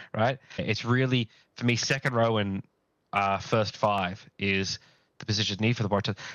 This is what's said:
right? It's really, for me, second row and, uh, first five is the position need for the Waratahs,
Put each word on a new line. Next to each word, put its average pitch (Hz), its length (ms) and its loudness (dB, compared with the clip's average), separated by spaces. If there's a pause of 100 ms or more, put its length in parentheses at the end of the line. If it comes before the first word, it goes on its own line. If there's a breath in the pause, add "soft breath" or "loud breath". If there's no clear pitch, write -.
(160 loud breath)
right? 131 240 2 (180)
It's - 260 -2
really, 123 460 2 (260 soft breath)
for 123 120 -2
me, 120 80 4
second 135 400 0
row 113 220 4
and, 101 260 -2 (500)
uh, 98 240 2
first 107 400 0
five 101 500 -2 (120)
is 98 400 -2 (400 soft breath)
the - 80 -16
position 104 320 -2
need 113 180 2
for 113 60 -2
the 101 60 -2
Waratahs, 98 280 -2 (180 loud breath)